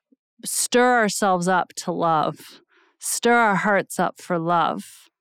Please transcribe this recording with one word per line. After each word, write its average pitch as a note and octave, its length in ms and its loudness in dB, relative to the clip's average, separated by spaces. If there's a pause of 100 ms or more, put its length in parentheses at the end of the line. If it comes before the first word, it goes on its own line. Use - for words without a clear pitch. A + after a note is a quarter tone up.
(460)
stir B3 540 2
ourselves F#3 480 0
up F3+ 300 0
to - 140 -8
love, E3 680 -2 (380)
stir - 340 -2
our A3+ 220 4
hearts F#3+ 440 -2
up - 220 -4
for F3+ 160 -4
love E3+ 720 -4 (120)